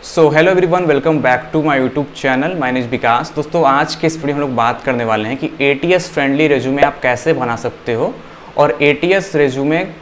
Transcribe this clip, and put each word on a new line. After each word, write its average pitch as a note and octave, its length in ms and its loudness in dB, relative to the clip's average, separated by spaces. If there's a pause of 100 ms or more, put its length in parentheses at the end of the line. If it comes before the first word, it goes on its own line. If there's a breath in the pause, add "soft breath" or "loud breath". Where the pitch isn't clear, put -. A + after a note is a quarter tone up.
So, D#3+ 260 4
hello D#3 180 4
everyone, F3+ 400 2
welcome D3+ 300 2
back B2+ 240 2 (100)
to D#3+ 60 0
my D3 220 0
YouTube C3 360 -2
channel. C#3 400 -2
My C3 160 -2
name B2+ 140 -2
is A#2 60 -10
विकास। C3 440 0
दोस्तों, D3+ 300 0
आज C#3+ 300 0
के E3 120 -2
इस D#3+ 100 -2
वीडियो C#3+ 180 -4
में D3 80 -2
हम C#3+ 60 -4
लोग B2 80 -4
बात A#2+ 260 0
करने A#2+ 200 -2
वाले A2 260 -2
हैं C3 80 -6
कि D3+ 120 -6 (120)
एटीएस E3+ 480 2
फ्रेंडली C#3+ 380 0
रिज्यूमे C3+ 340 2
आप C#3 200 0
कैसे B2+ 320 0
बना B2 220 -2
सकते A#2 380 -6
हो D#3 220 -2 (420 loud breath)
और D3 240 2
एटीएस F3 540 2
रिज्यूमे D3 520 0 (140)